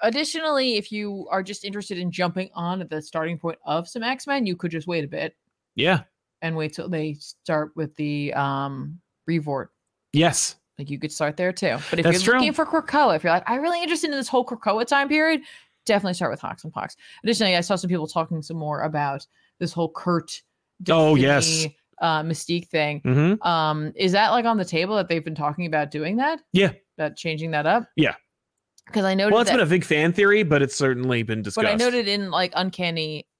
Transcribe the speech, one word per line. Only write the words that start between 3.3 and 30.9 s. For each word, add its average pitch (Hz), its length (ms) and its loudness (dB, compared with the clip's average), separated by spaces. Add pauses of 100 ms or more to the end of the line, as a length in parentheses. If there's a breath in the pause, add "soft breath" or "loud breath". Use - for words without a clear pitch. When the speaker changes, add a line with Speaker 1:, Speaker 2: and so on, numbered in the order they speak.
Speaker 1:
point 165 280 -6
of 165 240 -2
some 233 140 -8
X-Men, 262 420 -2
you 180 100 -2
could 175 160 -6
just 160 160 -6
wait 170 160 -2
a 143 40 -6
bit. 156 280 -6 (400)
Speaker 2:
Yeah. 156 280 2 (380)
Speaker 1:
And 160 140 -4
wait 156 180 -4
till - 140 -10
they 156 280 -4
start 151 600 -6
with 151 200 -6
the, 147 400 -4
um, 139 640 -4 (300)
Revort. 147 380 -2 (460)
Speaker 2:
Yes. 156 420 2 (240)
Speaker 1:
Like, 143 100 -10
you 143 80 -8
could 151 140 -6
start 151 260 -2
there 185 140 0
too. 156 260 -2 (120)
But 170 100 0
if 165 40 2
Speaker 2:
That's 175 220 4
Speaker 1:
you're 226 100 6
Speaker 2:
true. 262 40 4
Speaker 1:
looking 277 140 2
for 311 120 0
Krakoa, 285 520 2
if - 60 -4
you're 165 100 4
like, 180 140 2
"I'm 269 140 0
really 339 200 0
interested 320 280 -2
in 285 60 -4
this 269 140 -4
whole 247 160 2
Krakoa 220 420 -2
time 277 220 2
period," 311 320 2 (440 loud breath)
definitely 202 280 2
start 175 180 -2
with - 80 -6
Hawks - 240 -12
and 156 80 -12
Pox. - 240 -8 (280 loud breath)
Additionally, 196 340 2
I 175 40 2
saw 190 140 0
some 175 140 -4
people 160 180 0
talking 160 340 -4
some 165 160 -10
more 151 260 -4
about 143 440 -2 (320)
this 175 140 -4
whole 165 180 -2
Kurt - 500 -2 (480)
Speaker 2:
Oh, 156 280 8
Speaker 1:
Destiny, 127 40 6 (420)
Speaker 2:
yes. 156 40 -4 (340)
Speaker 1:
uh, 160 220 2
Mystique 170 460 -4
thing. 147 320 0
Speaker 2:
Mm-hmm. 151 440 2
Speaker 1:
Um, 156 520 0
is 185 160 2
that, 208 180 4
like, 233 140 2
on 233 120 2
the 185 80 0
table 180 300 -2
that 185 140 0
they've 165 140 0
been 160 120 -8
talking 151 300 -4
about 151 260 -2
doing 156 260 -4
that? 302 220 0 (140)
Speaker 2:
Yeah. 180 180 4 (260)
Speaker 1:
About 151 200 -4
changing 160 340 -6
that 151 140 -2
up? 220 320 2
Speaker 2:
Yeah. 139 180 2 (760)
Speaker 1:
'Cause 202 140 0
I 190 80 2
noted 202 180 2
Speaker 2:
Well, 226 100 6
it's 220 100 2
Speaker 1:
that 262 60 4
Speaker 2:
been 196 80 4
a 147 40 0
big 180 160 2
fan 156 260 2
theory, 202 320 4
but 147 180 4
it's 135 140 0
certainly 127 480 0